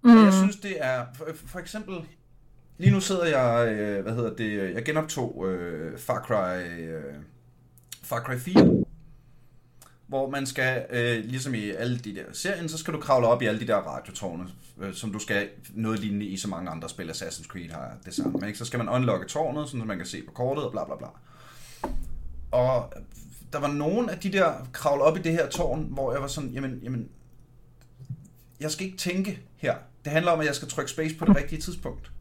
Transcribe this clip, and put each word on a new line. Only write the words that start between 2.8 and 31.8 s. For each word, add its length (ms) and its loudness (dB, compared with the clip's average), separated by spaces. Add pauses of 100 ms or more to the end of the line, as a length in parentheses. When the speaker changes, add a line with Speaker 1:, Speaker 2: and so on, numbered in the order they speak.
Speaker 1:
nu 80 6
sidder 260 0
jeg, 480 4
øh, 300 0
hvad 120 -4
hedder 200 -2
det, 400 -2
jeg 100 -4
genoptog, 640 -2
øh, 520 -6
Far 280 -4
Cry, 540 -2
øh, 220 -8 (1000)
Far 200 -4
Cry 140 -4
fire, 460 6 (1200)
hvor 220 -2
man 160 -4
skal, 440 0
øh, 360 0
ligesom 280 -6
i 160 -4
alle 280 -2
de 180 -10
der 80 -12 (100)
serien, 360 -4
så 80 -8
skal 160 -6
du 60 -4
kravle 280 4
op 140 6
i 40 0
alle 140 2
de 80 -4
der 100 2
radiotårne, 720 -8 (340)
øh, 120 -8
som 200 -8
du 60 -6
skal 300 0 (240)
noget 260 -2
lignende 260 -2
i 120 -6
så 100 -6
mange 240 -6
andre 180 -8
spil. 200 -10
Assassin's 380 -10
Creed 240 -12
har 200 -10 (140)
det 100 -14
samme, 320 -2
ikke? 120 -8
Så 60 -6
skal 140 -4
man 100 -2
unlocke 380 2
tårnet, 400 -4
sådan, 140 -8
så 60 -6
man 100 -4
kan 80 -8
se 160 -10
på 100 -18
kortet 340 -2
og 60 -4
bla 140 -4
bla 100 -8
bla. 120 -12 (1400)
Og 420 2 (600)
der 60 -4
var 80 -2
nogen 420 0
af 100 -6
de 120 -4
der 220 4 (200)
kravle 300 2
op 140 6
i 40 -4
det 100 0
her 180 2
tårn, 420 -2
hvor 220 -2
jeg 80 -2
var 60 -6
sådan, 220 -6
"Jamen, 340 -6
jamen, 260 -6 (1500)
jeg 120 -4
skal 140 -6
ikke 120 -10
tænke 420 -2 (180)
her. 180 0 (280)
Det 80 -6
handler 200 4
om, 80 4
at 60 0
jeg 100 0
skal 120 -8
trykke 240 -6
space 240 -4
på 100 -2
det 100 10
rigtige 260 0
tidspunkt." 600 -8